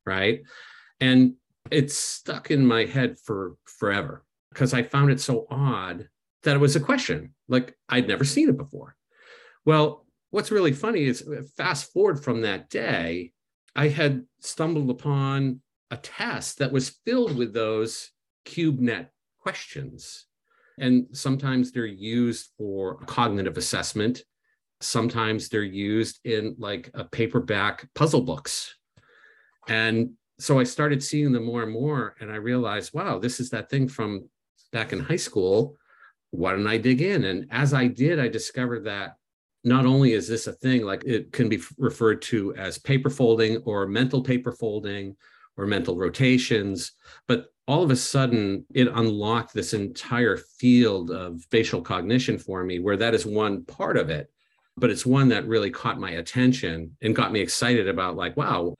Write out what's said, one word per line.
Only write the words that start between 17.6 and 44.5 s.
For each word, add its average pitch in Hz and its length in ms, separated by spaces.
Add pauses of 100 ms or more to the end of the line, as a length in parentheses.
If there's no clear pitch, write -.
cube 156 340
net 117 320 (260)
questions. - 840 (540)
And 127 340
sometimes 135 600
they're 117 140
used 110 720
for 98 480
cognitive 101 500
assessment. 104 640 (600)
Sometimes 113 640
they're 107 140
used 104 640
in, 110 340
like, 101 340
a 85 100
paperback - 920
puzzle 151 260
books. - 560 (920)
And 113 420 (280)
so 135 220
I 127 40
started 143 380
seeing 147 300
them 117 140
more 120 160
and 110 100
more. 123 480
And 107 100
I 107 60
realized, 107 560
"Wow, 151 260
this 120 220
is 123 100
that 107 200
thing 135 180
from 104 400 (420)
back 113 220
in 95 80
high 156 160
school. 107 640 (520)
Why 92 220
don't 101 140
I 110 100
dig 123 240
in?" 180 240
And 92 260
as 139 220
I 127 140
did, 143 340
I 123 80
discovered 117 560
that 101 320 (480)
not 127 220
only 131 260
is 104 160
this 113 180
a 101 60
thing, 127 300
like, 98 240
it 113 260
can 117 160
be 104 80
f-, - 220
referred 113 420
to 101 340
as 95 220
paper 135 320
folding 113 560
or 101 220
mental 127 360
paper 123 300